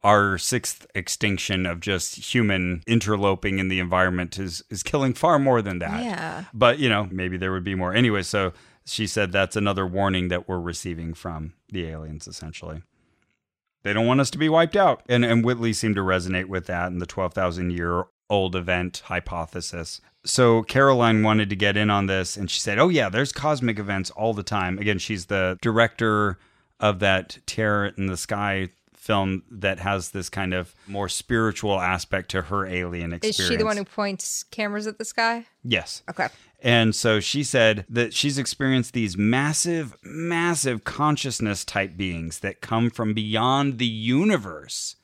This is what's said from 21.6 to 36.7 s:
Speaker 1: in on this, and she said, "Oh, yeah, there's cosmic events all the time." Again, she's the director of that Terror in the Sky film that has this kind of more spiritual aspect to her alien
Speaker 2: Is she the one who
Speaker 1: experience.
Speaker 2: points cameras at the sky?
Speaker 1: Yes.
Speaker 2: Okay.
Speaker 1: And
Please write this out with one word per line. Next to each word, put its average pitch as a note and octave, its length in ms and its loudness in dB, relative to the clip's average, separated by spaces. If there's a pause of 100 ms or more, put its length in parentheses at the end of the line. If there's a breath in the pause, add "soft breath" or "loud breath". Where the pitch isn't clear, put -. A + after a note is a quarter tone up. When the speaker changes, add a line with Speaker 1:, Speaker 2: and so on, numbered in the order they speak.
Speaker 1:
in G#2+ 140 2
on G2+ 160 2
this, F#2+ 300 -2
and G2 140 -6
she - 100 -2
said, G#2 180 -2
"Oh, D#3+ 100 6
yeah, C#3 200 2
there's B2 240 0
cosmic B2+ 460 -2
events G2 320 -4
all A2 240 -2
the G2+ 100 -6
time." F#2 340 -2
Again, G#2 200 0
she's F#2+ 280 -6
the F#2 340 0
director G#2+ 800 2 (400 soft breath)
of G#2 220 2
that F#2+ 460 0
Terror G#2 500 -2
in G2 100 -2
the F#2 100 -2
Sky G2 540 -2 (240)
film F#2+ 560 -2
that F#2+ 300 -2
has F#2+ 300 -2
this F#2 180 -8
kind F#2 260 -4
of F2+ 220 -6 (100)
more G2+ 220 -4
spiritual G#2+ 720 0
aspect F2+ 500 -2
to F#2+ 120 -2
her F#2+ 220 -2
alien F2 560 -4
Speaker 2:
Is G#3+ 140 -2
she F#2 220 0
the A3 80 0
one G#3+ 120 0
who G3+ 60 -6
Speaker 1:
experience. F#3 120 -10
Speaker 2:
points G3+ 500 -4
cameras G#3 420 -6
at G#3+ 120 -8
the A3+ 60 -8
sky? A#3 400 -2 (200)
Speaker 1:
Yes. A2 440 -2
Speaker 2:
Okay. C3+ 200 -4 (360 soft breath)
Speaker 1:
And A#2 300 4